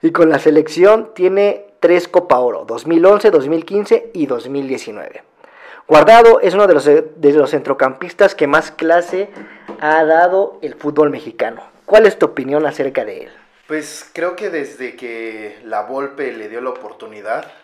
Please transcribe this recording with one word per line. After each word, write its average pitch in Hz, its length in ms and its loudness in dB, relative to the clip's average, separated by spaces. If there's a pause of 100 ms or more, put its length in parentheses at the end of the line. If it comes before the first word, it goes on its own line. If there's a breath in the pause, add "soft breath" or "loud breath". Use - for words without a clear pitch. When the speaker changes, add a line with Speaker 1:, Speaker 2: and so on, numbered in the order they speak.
Speaker 1:
y 160 80 0
con 165 180 2
la 147 100 0
selección 170 760 2
tiene 196 520 -2 (120)
tres 175 300 0
Copa 175 320 2
Oro, 117 260 -4
dos 117 200 -10
mil 165 200 2
once, 202 240 4
dos 143 180 0
mil 165 160 -4
quince 208 480 -2
y 160 140 -4
dos 123 220 -6
mil 139 180 -8
diecinueve. 107 560 -12 (640 loud breath)
Guardado 226 540 8
es 180 140 0
uno 202 120 2
de 180 80 6
los, 135 100 0
de 151 480 2
los 147 180 2
centrocampistas 139 840 -2
que 151 120 -2
más 151 260 0
clase 175 580 -2 (480 loud breath)
ha 156 260 0
dado 180 580 0
el 139 120 -12
fútbol 147 360 -2
mexicano. 117 520 -10 (240)
¿Cuál 214 200 4
es - 120 2
tu 165 80 0
opinión 147 400 -4
acerca 135 380 -6
de 104 200 -14
él? - 80 -20 (340)
Speaker 2:
Pues 156 460 -12
creo 175 240 -8
que 202 140 -10
desde 131 440 -12
que 110 720 -14
la 107 180 -8
Volpe 135 500 -10
le 110 160 -16
dio 113 120 -14
la 127 100 -10
oportunidad 107 800 -14 (140)